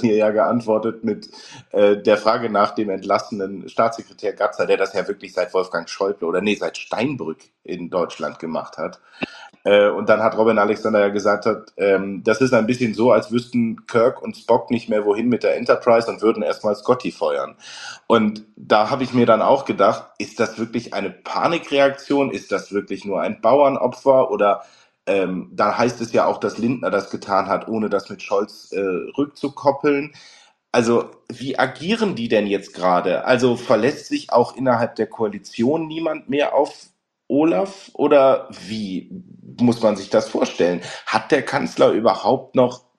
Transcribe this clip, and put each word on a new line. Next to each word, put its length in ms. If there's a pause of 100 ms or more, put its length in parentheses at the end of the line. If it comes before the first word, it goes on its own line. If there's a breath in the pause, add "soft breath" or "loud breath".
mir 140
ja 140
geantwortet 760
mit, 260 (420 loud breath)
äh, 240
der 220
Frage 320
nach 220
dem 180
entlassenen 760
Staatssekretär 680
Gatzer, 320
der 100
das 160
ja 160
wirklich 260
seit 200
Wolfgang 340
Schäuble 400
oder, 140
nee, 120
seit 240
Steinbrück 600 (240)
in 280
Deutschland 480
gemacht 400
hat. 220 (640 loud breath)
Äh, 240
und 200
dann 140
hat 160
Robin 200
Alexander 420
ja 80
gesagt, 380
hat, 300
ähm, 480
das 160
ist 140
ein 120
bisschen 280
so, 180
als 200
wüssten 540
Kirk 360
und 140
Spock 340
nicht 180
mehr, 160
wohin 240
mit 140
der 140
Enterprise 540
und 120
würden 200
erstmal 340
Scotty 340
feuern. 460 (500 loud breath)
Und 380 (120)
da 340
habe 140
ich 80
mir 140
dann 160
auch 220
gedacht, 400 (140)
ist 220
das 180
wirklich 360
eine 160
Panikreaktion? 1200
Ist 220
das 200
wirklich 320
nur 160
ein 200
Bauernopfer? 880
Oder, 320 (440 loud breath)
ähm, 460
da 260
heißt 220
es 120
ja 140
auch, 120
dass 200
Lindner 320
das 200
getan 380
hat, 200
ohne 220
das 180
mit 140
Scholz, 500
äh, 80 (380)
rückzukoppeln. 960 (580 loud breath)
Also, 380 (220)
wie 260
agieren 580
die 120
denn 180
jetzt 280
gerade? 500
Also, 320
verlässt 500
sich 260
auch 240
innerhalb 400
der 120
Koalition 800
niemand 400
mehr 260
auf 320 (420)
Olaf? 640
Oder 540 (180)
wie 440 (500)
muss 220
man 140
sich 140
das 180
vorstellen? 540 (240 loud breath)
Hat 260
der 100
Kanzler 500
überhaupt 600
noch 300 (140)